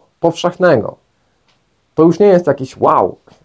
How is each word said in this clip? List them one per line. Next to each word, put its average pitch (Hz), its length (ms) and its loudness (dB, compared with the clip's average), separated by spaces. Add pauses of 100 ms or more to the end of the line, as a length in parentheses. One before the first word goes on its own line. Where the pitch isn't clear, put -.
(200)
powszechnego. 170 840 -2 (880)
To 156 80 2
już 170 160 2
nie 208 60 2
jest 180 220 2
jakiś 135 300 -8
wow 135 400 0 (280)